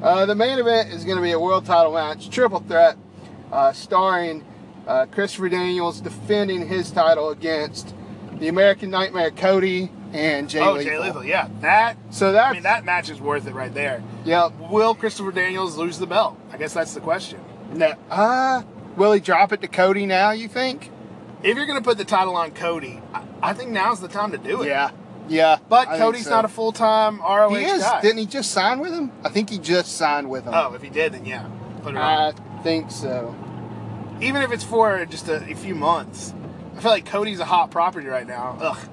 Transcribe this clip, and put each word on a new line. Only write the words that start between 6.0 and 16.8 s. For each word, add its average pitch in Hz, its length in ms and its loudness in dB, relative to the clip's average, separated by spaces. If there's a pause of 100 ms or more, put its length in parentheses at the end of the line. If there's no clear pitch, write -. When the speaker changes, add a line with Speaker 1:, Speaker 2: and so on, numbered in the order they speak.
Speaker 1:
his 180 240 -4
title 160 400 4
against 151 640 -6 (420)
the 160 120 -2
American 196 420 4
Nightmare 185 400 0
Cody 185 580 2 (240)
and 151 340 0
Jay 151 120 -4
Speaker 2:
Oh, 196 140 4
Speaker 1:
Lethal. 147 180 -2
Speaker 2:
Jay 156 80 -4
Lethal, 165 260 -6
yeah. 165 220 0 (140)
That, 214 360 4 (140)
Speaker 1:
So 196 220 2
that's 240 180 6
Speaker 2:
I - 20 0
mean, 220 100 -6
that 214 220 0
match 175 240 -2
is 143 100 -12
worth 143 280 -4
it 131 80 -12
right 127 180 -8
there. 135 300 -4 (220)
Speaker 1:
Yep. 165 340 2 (100)
Speaker 2:
Will 220 240 4
Christopher 208 380 -4
Daniels 185 440 -2
lose 165 220 -4
the 180 100 -4
belt? 185 300 0 (140)
I 135 60 -14
guess 151 160 -6
that's 165 200 -4